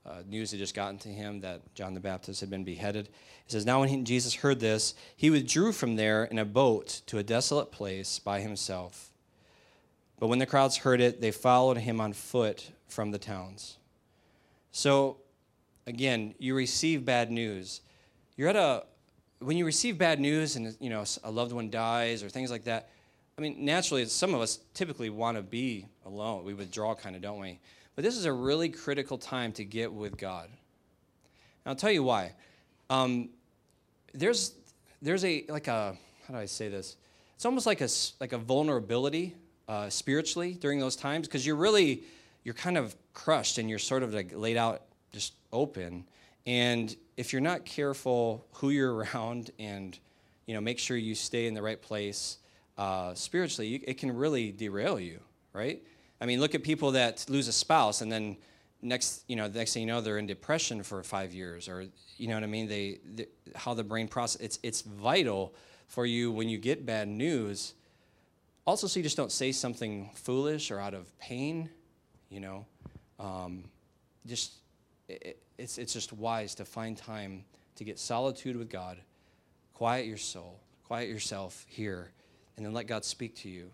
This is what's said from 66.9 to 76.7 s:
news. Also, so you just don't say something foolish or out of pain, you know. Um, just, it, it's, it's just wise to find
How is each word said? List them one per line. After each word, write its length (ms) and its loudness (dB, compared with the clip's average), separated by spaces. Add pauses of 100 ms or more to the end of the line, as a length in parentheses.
news. 640 -2 (920)
Also, 200 2
so 120 0
you 60 0
just 140 0
don't 140 0
say 200 0
something 640 -4
foolish 560 0
or 100 -4
out 140 -6
of 240 -14
pain, 500 -6 (640)
you 100 -12
know. 240 -10 (560)
Um, 440 -8 (600)
just, 300 -6 (540)
it, 300 -14 (200)
it's, 180 -10
it's 160 -8
just 220 -8
wise 400 -4
to 100 -12
find 320 -8